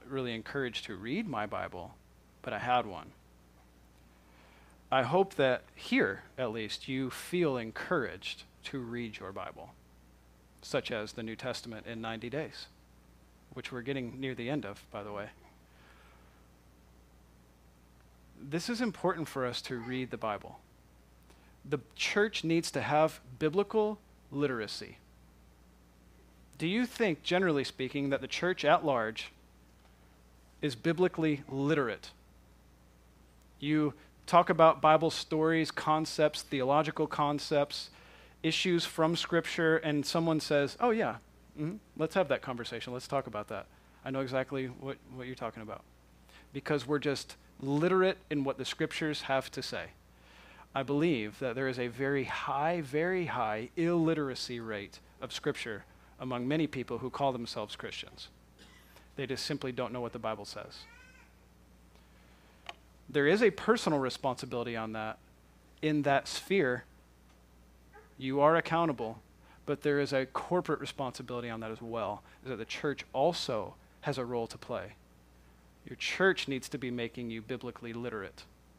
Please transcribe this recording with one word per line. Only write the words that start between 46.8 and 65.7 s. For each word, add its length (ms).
we're 120
just 380
literate 580
in 140
what 120
the 80
Scriptures 580
have 280
to 120
say. 260
I 80
believe 560
that 160
there 140
is 100
a 100
very 360
high, 560
very 460
high 500
illiteracy 840
rate 420
of 140
Scripture 500
among 300
many 180
people 320
who 120
call 220
themselves 440
Christians. 520
They 100
just 180
simply 260
don't 220
know 80
what 140
the 40
Bible 280
says. 320
There 180
is 160
a 80
personal 480
responsibility 800
on 160
that. 260